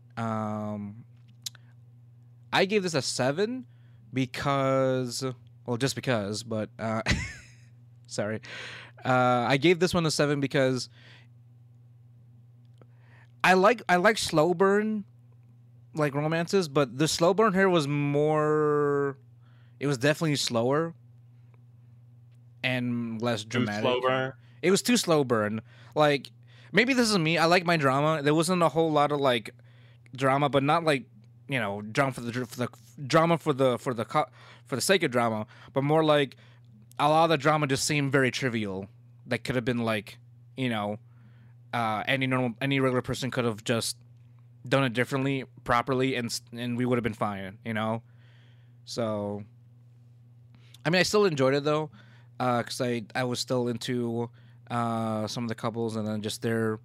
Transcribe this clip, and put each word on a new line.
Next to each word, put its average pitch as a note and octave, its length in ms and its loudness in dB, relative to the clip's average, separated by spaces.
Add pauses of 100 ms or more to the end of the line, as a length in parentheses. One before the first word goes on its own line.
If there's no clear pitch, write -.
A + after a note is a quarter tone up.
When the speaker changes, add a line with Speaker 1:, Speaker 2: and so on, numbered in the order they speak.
(180)
Speaker 1:
Um, G#2+ 880 -6 (1500)
I F3 140 2
gave G3 180 0
this E3 120 -4
a C3+ 60 0
seven G3 640 -4 (460)
because, C3 1120 -2 (420)
well, B2 120 -4
just C3 180 -2
because, G#2+ 480 -4
but, A2 260 -6 (100)
uh, A2 240 -4 (520)
<laughs> - 520 -20
sorry. A2 340 -6 (640)
Uh, B2 420 2
I C3+ 100 2
gave E3 220 4
this F3 140 0
one E3+ 120 2
a D3+ 60 0
seven D3 300 0
because C3 480 0 (2500)
I F3 100 8
like, G#3 340 6
I F3+ 100 4
like G#3 200 4
slow E3+ 360 2
burn, G3+ 520 2 (880)
like, D3 220 0
romances, E3 520 0
but C3+ 300 0
the D#3 100 2
slow E3+ 260 2
burn G#3+ 200 2
here F#3+ 160 4
was E3 180 2
more, D3 1300 2 (640)
it C3+ 80 -2
was C#3+ 100 0
definitely D3 380 2
slower C3+ 580 0 (1700)
and A#2+ 580 -4
less A#2 220 -2
Speaker 2:
Too A#2 220 -2
slow - 0 -
Speaker 1:
dramatic. B2 380 -2
Speaker 2:
burn? C3 300 0 (280)
Speaker 1:
It E3+ 100 2
was F#3+ 100 2
too B3 160 2
slow D#3 260 2
burn. A2 380 0 (340)
Like, D3 360 2 (420)
maybe A3+ 200 4
this A#3+ 160 2
is G#3 80 2
me. E3 200 2
I D#3 80 4
like F3 200 4
my E3+ 120 2
drama. D3 440 2
There D3 140 2
wasn't E3+ 260 2
a D#3+ 80 4
whole D#3+ 220 2
lot D3 220 4
of, D3 80 -2
like, B2 300 2 (640)
drama, C3+ 340 2
but C3+ 140 2
not, D#3+ 200 2
like, C#3+ 220 0 (420)
you C3+ 120 -2
know, G#2 220 -4
drama B2+ 300 0
for B2+ 100 -10
the A#2 100 -8
dr-, B2 180 -6
for - 80 -18
the A#2+ 120 -4 (380)
drama E3 300 4
for D3+ 160 -2
the, B2+ 260 2
for C3+ 140 -4
the A2+ 120 -4
co-, D3+ 200 -2 (400)
for - 100 -8
the A#2 60 -2
sake F#3+ 220 2
of C#3+ 80 0
drama, A#2 360 0 (260)
but C3+ 100 0
more D#3 200 4
like D3 320 2 (640)
a C#3+ 100 2
lot D#3+ 140 6
of E3 60 4
the D#3+ 80 2
drama D3+ 280 2
just C3+ 200 0
seemed C#3+ 260 -2
very C3 180 4
trivial. G#2 580 -4 (400)
That A#2+ 160 -4
could B2+ 120 -4
have B2 100 -2
been, A#2+ 140 -2
like, A2+ 380 -4 (400)
you C3 120 -2
know, G#2+ 280 -4 (760)
uh, A2 340 -2
any C3 200 0
normal, B2+ 340 -2
any C#3 180 0
regular B2+ 220 0
person B2+ 300 -6
could B2 140 -2
have G#2+ 180 -4
just - 320 -2 (720)
done C3+ 160 2
it B2+ 100 -2
differently, C3 520 -2 (180)
properly, B2+ 520 0
and A#2+ 100 -4
s-, - 160 -8 (100)
and A#2+ 260 -6
we B2 80 0
would B2 120 2
have A2+ 60 -2
been A2 100 -2
fine, G2+ 500 -6
you A2+ 100 -6
know? A2 280 -4 (840)
So, G#2 580 -6 (1400)
I D3+ 40 -2
mean, F3+ 100 2
I F3 40 6
still G#3 220 2
enjoyed C3+ 280 2
it, C#3+ 100 0
though, D3+ 260 0 (500)
uh, B2 240 0
'cause - 180 -8
I, A#2+ 220 -2 (120)
I B2+ 80 -2
was B2 160 -4
still B2 280 -2
into, A#2+ 640 -4 (420)
uh, A2+ 560 -2
some A#2+ 160 -8
of A#2 60 -6
the A2 60 -4
couples, A2+ 400 -6
and G#2+ 120 -4
then G#2+ 160 -6
just G#2+ 180 -8
their A2+ 440 -2